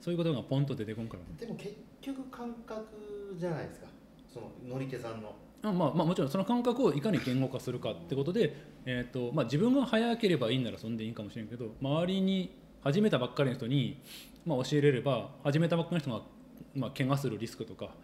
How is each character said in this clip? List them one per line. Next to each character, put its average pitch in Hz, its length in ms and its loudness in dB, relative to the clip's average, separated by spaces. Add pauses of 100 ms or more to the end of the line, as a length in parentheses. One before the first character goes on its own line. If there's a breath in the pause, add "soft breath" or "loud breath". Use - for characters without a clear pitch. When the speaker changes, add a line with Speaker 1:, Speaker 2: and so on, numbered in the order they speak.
Speaker 1:
そ - 80 -6
う 175 40 0
い - 20 -2
う - 20 -2
こ 170 60 2
と 165 100 2
が 120 80 -2
ポ 139 180 0
ン 143 60 4
と 139 100 -2
出 107 80 -4
て 107 120 -6
こ 113 80 -6
ん 113 40 -6
か 107 80 -10
ら 92 40 -10
ね。 87 80 -14 (120)
Speaker 2:
で 233 60 -12
も 208 100 -8
結 - 200 -10 (260)
局 269 220 -8
感 240 280 -10 (140)
覚 208 720 -10
じ 170 100 -2
ゃ 175 40 -2
な 135 120 -4
い - 40 -10
で - 60 -14
す - 80 -18
か。 - 60 -16 (400)
そ - 140 -14
の 107 100 -14 (160)
乗 127 120 -4
り 135 80 -4
手 127 100 -6
さ 113 160 -8
ん 110 80 -10
の。 107 140 -12 (260)
Speaker 1:
あ、 214 100 -2
ま 175 160 4
あ、 - 60 0
ま 165 100 4
あ、 156 40 2
も 175 60 4
ち 190 80 0
ろ 143 60 2
ん - 20 -2
そ 190 80 0
の 190 80 2
感 240 160 2
覚 240 220 2
を 175 100 6
い 143 80 0
か 220 80 0
に 170 160 4
言 127 140 2
語 131 80 2
化 123 120 -4
す 127 120 -6
る 120 80 -4
か 113 120 -4
っ 87 120 -8
て 104 120 -4
こ 139 80 2
と 165 100 -2
で、 196 220 2 (300 loud breath)
え 123 240 -2
ー - 40 -20
と、 123 200 -2
ま 143 100 4
あ、 - 20 -4
自 120 120 0
分 233 160 6
が 269 120 4
速 233 320 2
け 220 120 4
れ 165 80 4
ば 117 140 2
い 127 40 2
い - 20 2
ん 131 60 2
な 110 80 -4
ら 92 60 -8
そ 107 100 -8
ん 117 100 -2
で 110 80 -4
い 110 40 -4
い 113 40 -6
か 113 100 -8
も 101 80 -10
し - 60 -10
れ 113 60 -6
ん 107 40 -12
け 113 80 -12
ど、 117 260 -8
周 147 240 2
り 190 160 0
に 190 340 0 (260)
始 143 200 4
め 214 80 6
た 156 80 4
ば 120 100 0
っ - 60 -8
か 147 100 2
り 135 60 4
の 120 60 -2
人 - 100 -6
に、 117 360 0 (440 loud breath)
ま 160 140 0
あ、 127 40 0
教 147 140 2
え 147 40 4
れ 143 100 8
れ 127 100 4
ば、 120 320 0 (100)
始 147 140 4
め 165 120 4
た 170 80 4
ば 170 60 2
っ - 60 -10
か - 20 -4
り 175 40 0
の 170 60 2
人 135 100 -4
が、 107 120 -4 (520)
ま 131 120 -2
あ、 104 40 -8
怪 131 160 0
我 139 100 4
す 139 120 0
る 107 80 -4
リ 110 100 -4
ス - 100 -10
ク 110 80 -4
と - 80 -12
か、 98 300 -10